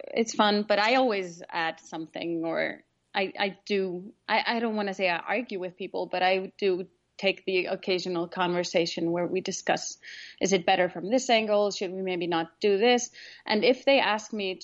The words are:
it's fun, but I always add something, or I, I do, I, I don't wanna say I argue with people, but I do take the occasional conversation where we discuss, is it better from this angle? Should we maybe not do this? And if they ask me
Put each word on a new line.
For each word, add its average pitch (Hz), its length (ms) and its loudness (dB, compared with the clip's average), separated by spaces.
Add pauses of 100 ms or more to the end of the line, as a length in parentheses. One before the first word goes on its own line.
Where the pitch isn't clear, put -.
(140)
it's 226 200 0
fun, 208 340 4
but 202 120 4
I 226 160 4
always 196 540 2
add 165 300 -4
something, 165 640 -6
or 160 400 -4 (320)
I, 196 240 -2
I 196 260 -2
do, 190 460 -2 (160)
I, 220 180 2
I 226 140 0
don't 226 160 0
wanna 202 180 -2
say 190 160 0
I 170 100 2
argue 214 400 -4
with 180 180 -8
people, 185 300 -6
but 180 140 -4
I 190 360 2
do 185 280 0 (300)
take 190 300 -2
the 185 220 0
occasional 180 600 -2
conversation 175 840 0
where 175 160 0
we 185 120 -4
discuss, - 580 -4 (440)
is 190 100 0
it 180 140 2
better 185 240 2
from 175 200 -8
this 254 200 0
angle? 208 420 2
Should 190 200 -6
we 190 100 -6
maybe 180 260 -2
not 165 320 -2
do 202 180 4
this? 240 340 2 (340)
And 214 180 0
if 254 220 2
they 277 140 6
ask 214 340 0
me 196 300 -4